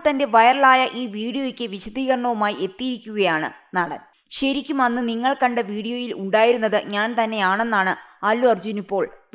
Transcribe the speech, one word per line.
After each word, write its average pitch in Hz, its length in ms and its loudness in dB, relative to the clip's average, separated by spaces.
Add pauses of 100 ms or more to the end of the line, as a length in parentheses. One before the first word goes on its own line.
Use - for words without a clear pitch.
തന്റെ 285 160 2
വൈറലായ 262 680 6
ഈ 247 140 -6
വീഡിയോയ്ക്ക് 233 580 -6
വിശദീകരണവുമായി 220 960 -2
എത്തിയിരിക്കുകയാണ് 190 1160 -4
നടൻ. 165 220 -2 (320)
"ശരിക്കും 277 520 -2
അന്ന് 240 260 0
നിങ്ങൾ 240 340 0
കണ്ട 240 160 0
വീഡിയോയിൽ 226 560 -6
ഉണ്ടായിരുന്നത് 214 720 2
ഞാൻ 220 380 -2
തന്നെയാണെന്നാണ് 208 1000 -2
അല്ലു 233 240 2
അർജുൻ 208 300 0
ഇപ്പോൾ 190 300 -4 (260)